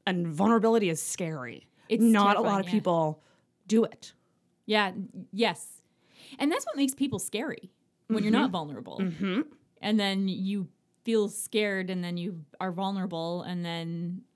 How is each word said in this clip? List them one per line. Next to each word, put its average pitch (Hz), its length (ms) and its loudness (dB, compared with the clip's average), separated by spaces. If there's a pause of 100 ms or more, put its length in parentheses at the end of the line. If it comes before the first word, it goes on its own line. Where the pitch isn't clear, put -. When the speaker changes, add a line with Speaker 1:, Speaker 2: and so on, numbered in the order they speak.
Speaker 1:
and 180 200 0
vulnerability 214 600 4
is 160 140 -2
scary. 135 680 -8 (220)
Speaker 2:
It's 220 120 4
Speaker 1:
Not 208 340 6
a 208 40 0
lot 226 40 0
Speaker 2:
terrifying, 202 160 2
Speaker 1:
of 185 60 -2
Speaker 2:
yeah. 180 60 -4
Speaker 1:
people 165 500 2 (440)
do 220 180 4
it. - 300 -12 (500)
Speaker 2:
Yeah. 208 280 2 (400)
Yes. 196 500 -2 (560)
And 294 120 2
that's 480 160 0
what 622 100 -6
makes 269 180 2
people 254 240 -2
scary 220 520 -6 (380)
when 220 140 0
you're 214 100 2
not - 120 6
Speaker 1:
Mm-hmm. 180 80 0
Speaker 2:
vulnerable. 147 480 -8
Speaker 1:
Mm-hmm. 190 420 0 (380)
Speaker 2:
And 214 180 0
then 196 300 0
you 190 380 -4 (380)
feel 214 240 2
scared, 202 600 -2
and 185 140 -4
then 175 140 -4
you 170 280 -6 (160)
are 185 120 -2
vulnerable, 180 680 -4
and 175 220 -6
then 170 580 -6 (140)